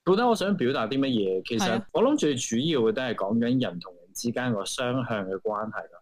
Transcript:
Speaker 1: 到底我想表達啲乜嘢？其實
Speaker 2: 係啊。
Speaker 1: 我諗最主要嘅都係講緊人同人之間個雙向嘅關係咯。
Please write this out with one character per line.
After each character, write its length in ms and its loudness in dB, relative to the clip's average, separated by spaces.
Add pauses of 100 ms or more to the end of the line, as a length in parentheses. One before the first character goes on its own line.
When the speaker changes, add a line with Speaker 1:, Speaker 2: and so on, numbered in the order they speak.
Speaker 1:
到 100 6
底 120 4
我 80 6
想 220 0
表 160 2
達 140 0
啲 120 0
乜 80 2
嘢？ 400 2
其 120 0
實 80 2
Speaker 2:
係 60 0
啊。 180 -2
Speaker 1:
我 100 2
諗 160 4
最 160 2
主 220 -4
要 240 2
嘅 140 4
都 100 -4
係 100 -2
講 240 -2
緊 240 2
人 180 -4
同 140 -16
人 220 -20
之 160 -4
間 220 -2
個 120 -2
雙 400 -2
向 240 -4
嘅 120 -4
關 280 -4
係 120 -8 (100)
咯。 100 -20